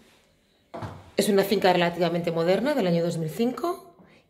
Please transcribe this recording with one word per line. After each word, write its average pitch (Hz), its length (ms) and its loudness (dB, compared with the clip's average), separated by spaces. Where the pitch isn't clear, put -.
Es 196 120 0
una 196 140 4
finca 190 300 2
relativamente 170 580 0
moderna, 190 440 0
del 220 100 0
año 170 180 2
dos 170 140 -2
mil 160 140 -4
cinco, 262 640 -4